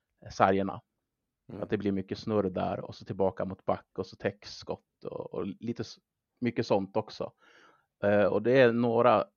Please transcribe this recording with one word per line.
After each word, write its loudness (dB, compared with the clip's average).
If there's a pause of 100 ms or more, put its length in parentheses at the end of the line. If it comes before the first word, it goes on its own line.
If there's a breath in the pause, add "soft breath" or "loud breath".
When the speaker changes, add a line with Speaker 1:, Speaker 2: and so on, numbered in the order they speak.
(260)
Speaker 1:
eh, -16
sargerna. 2 (680)
Speaker 2:
Mm. -10
Speaker 1:
Att -8
det -2
blir -2
mycket -6
snurr 0
där -4
och -12
så -20
tillbaka -2
mot -10
back -2 (100)
och -4
så -20
täckskott -10
och, -12
och -6
lite -8
s-, -14 (400)
mycket -2
sånt 0
också. -6 (720 soft breath)
Eh, 4
och 2
det 6
är 8
några 4 (120)